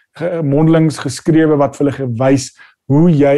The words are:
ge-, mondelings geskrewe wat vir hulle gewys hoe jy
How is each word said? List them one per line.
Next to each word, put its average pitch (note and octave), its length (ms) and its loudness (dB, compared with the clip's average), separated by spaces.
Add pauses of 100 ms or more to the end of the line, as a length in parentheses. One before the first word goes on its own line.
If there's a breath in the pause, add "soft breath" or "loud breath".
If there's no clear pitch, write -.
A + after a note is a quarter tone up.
(180 soft breath)
ge-, F3 260 -6
mondelings D#3+ 540 2
geskrewe D#3 600 0
wat C#3 180 -2
vir D3 100 -2
hulle C3 120 -4
gewys C3 540 -2 (360 soft breath)
hoe D#3 240 2
jy C#3 260 2